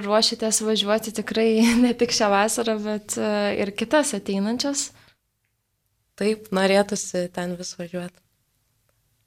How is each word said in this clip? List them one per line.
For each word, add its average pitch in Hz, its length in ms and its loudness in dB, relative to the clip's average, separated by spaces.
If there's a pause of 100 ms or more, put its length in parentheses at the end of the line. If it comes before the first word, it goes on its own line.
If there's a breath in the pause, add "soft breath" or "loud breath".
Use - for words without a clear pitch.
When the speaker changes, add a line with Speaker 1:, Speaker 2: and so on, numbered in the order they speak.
Speaker 1:
ruošiatės 220 640 0
važiuoti 214 480 0
tikrai 220 360 0 (180)
<laughs> 233 180 4
ne 240 80 4
tik 240 240 0
šią 208 160 2
vasarą, 220 480 2
bet, 208 400 -6
e, 214 100 0 (300)
ir 202 160 -4
kitas 285 400 0
ateinančias. 220 720 -2 (1300 soft breath)
Speaker 2:
Taip, 214 320 -2
norėtųsi 190 800 0
ten 180 300 -6
vis - 160 -12
važiuot. 175 500 -12 (1000)